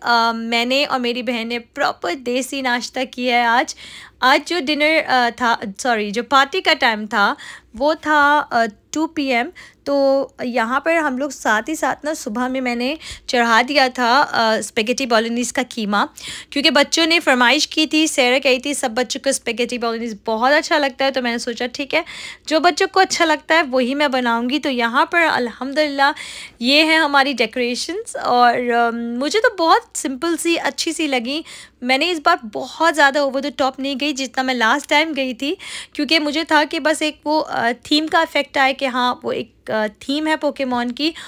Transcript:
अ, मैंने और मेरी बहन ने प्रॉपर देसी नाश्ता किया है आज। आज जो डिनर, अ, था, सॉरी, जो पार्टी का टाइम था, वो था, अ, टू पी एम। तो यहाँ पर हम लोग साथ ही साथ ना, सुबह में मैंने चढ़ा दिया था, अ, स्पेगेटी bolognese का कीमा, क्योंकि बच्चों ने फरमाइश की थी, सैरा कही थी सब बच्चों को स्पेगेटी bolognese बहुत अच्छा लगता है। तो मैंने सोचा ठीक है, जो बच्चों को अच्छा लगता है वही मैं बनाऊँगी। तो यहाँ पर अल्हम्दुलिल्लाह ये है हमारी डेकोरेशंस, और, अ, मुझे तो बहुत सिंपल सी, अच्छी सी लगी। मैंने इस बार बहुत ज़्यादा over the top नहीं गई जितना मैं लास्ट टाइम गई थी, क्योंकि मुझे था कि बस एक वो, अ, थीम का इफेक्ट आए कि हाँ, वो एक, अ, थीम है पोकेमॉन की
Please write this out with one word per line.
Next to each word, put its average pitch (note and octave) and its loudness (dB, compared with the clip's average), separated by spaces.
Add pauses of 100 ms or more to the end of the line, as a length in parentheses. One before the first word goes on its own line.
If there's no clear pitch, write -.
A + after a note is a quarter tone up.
अ, A#3 2
मैंने A#3 -2
और C4 -2
मेरी A#3+ -4
बहन A#3 -4
ने A#3+ -6
प्रॉपर C#4 -4
देसी B3+ -4
नाश्ता B3+ -4
किया B3 -2
है A#3+ 2
आज। A#3+ 0 (460)
आज C4+ 6
जो E4+ -2
डिनर, D4+ 2
अ, A#3+ 2
था, A#3 -2 (180)
सॉरी, G#3+ -2
जो A3+ -4
पार्टी C#4 2
का F4 2
टाइम A3+ 0
था, A3 2 (400)
वो D4 2
था, D4+ 4
अ, A#3 0 (260)
टू D#4 0
पी D#4 -4
एम। C4 0 (340)
तो C#4 2 (100)
यहाँ B3 0
पर E4 2
हम D4+ 0
लोग C#4 -4
साथ A3+ 0
ही D#4 -4
साथ - -4
ना, D4+ -4
सुबह B3 -4
में C4 -4
मैंने B3 -4 (300)
चढ़ा A#3 4
दिया C4+ 2
था, B3 2
अ, A3+ 2
स्पेगेटी A#3 -4
bolognese A#3 0
का C4 -2
कीमा, A3 -2 (440)
क्योंकि C#4+ 2
बच्चों C#4+ 2
ने E4 2
फरमाइश C4 4
की D#4 -2
थी, D#4 2
सैरा B3+ 2
कही C4 0
थी C#4+ -4
सब B3 -4
बच्चों B3 -4
को C#4 -2
स्पेगेटी A#3+ -4
bolognese A3+ -6 (100)
बहुत A3+ 2
अच्छा D#4 2
लगता C#4 -2
है। C4+ 2
तो C4 -2
मैंने A#3+ -2
सोचा A#3 -6
ठीक C4 -6
है, E4 0 (440)
जो D#4 2
बच्चों F4 2
को - 2
अच्छा F#4 2
लगता D4+ 0
है E4 4
वही C4 0
मैं D4 0
बनाऊँगी। B3 0
तो D4 -4
यहाँ B3 0
पर E4+ 4
अल्हम्दुलिल्लाह C#4 0 (480)
ये C4+ 4
है D#4+ 4
हमारी C#4+ 2
डेकोरेशंस, A#3+ -4
और, A#3+ 2
अ, A#3 2
मुझे A#3 -4
तो A4+ 2
बहुत F4+ 2
सिंपल D4+ -4
सी, E4+ 0
अच्छी - -4
सी D#4+ -2
लगी। C4+ -2 (380)
मैंने C4+ 2
इस F4 -2
बार E4+ 2
बहुत C4+ -2
ज़्यादा C#4+ 4
over C4+ 0
the C#4 -6
top C4 0
नहीं C4+ -4
गई C#4+ -2
जितना C4 -4
मैं C4 0
लास्ट A#3+ 2
टाइम D#4 2
गई C4 -4
थी, C#4 -4 (380)
क्योंकि D4+ 0
मुझे D4+ -2
था D4+ 4
कि D#4+ -4
बस D4 0
एक D4+ -4
वो, D4+ 2
अ, A#3+ -2
थीम D4+ 0
का E4 2
इफेक्ट D4 -2
आए C4+ 4
कि C4+ -4
हाँ, B3 -2
वो A#3 -4
एक, - -10
अ, A3 -2
थीम C#4+ -6
है D#4 0
पोकेमॉन B3+ -2
की D4+ -4 (140)